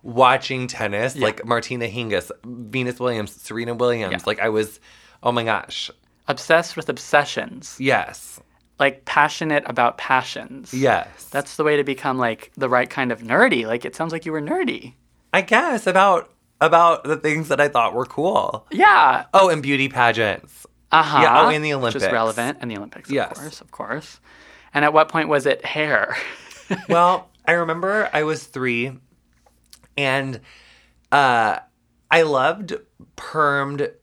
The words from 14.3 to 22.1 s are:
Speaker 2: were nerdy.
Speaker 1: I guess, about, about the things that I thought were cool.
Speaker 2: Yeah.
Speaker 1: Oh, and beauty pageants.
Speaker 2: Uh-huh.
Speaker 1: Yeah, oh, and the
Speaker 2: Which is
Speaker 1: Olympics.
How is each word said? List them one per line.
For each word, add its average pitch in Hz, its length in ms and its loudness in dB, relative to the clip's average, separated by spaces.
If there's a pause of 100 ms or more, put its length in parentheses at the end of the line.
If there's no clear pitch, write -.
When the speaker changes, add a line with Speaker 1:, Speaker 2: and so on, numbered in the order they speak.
Speaker 2:
were 156 100 -4
nerdy. 262 520 -6 (400)
Speaker 1:
I 190 80 4
guess, 240 440 0
about, 190 460 2 (300)
about 165 420 6
the 147 140 -2
things 156 320 -2
that 139 100 0
I 147 80 4
thought 113 260 2
were 123 120 -2
cool. - 680 -2
Speaker 2:
Yeah. - 640 4
Speaker 1:
Oh, 190 160 8
and 156 120 0
beauty 139 280 0
pageants. 113 760 0 (260)
Speaker 2:
Uh-huh. 151 320 4
Speaker 1:
Yeah, 123 180 6
oh, 226 80 6
and 151 160 0
the 151 80 -2
Speaker 2:
Which 123 220 -2
is 117 80 -2
Speaker 1:
Olympics. 95 100 2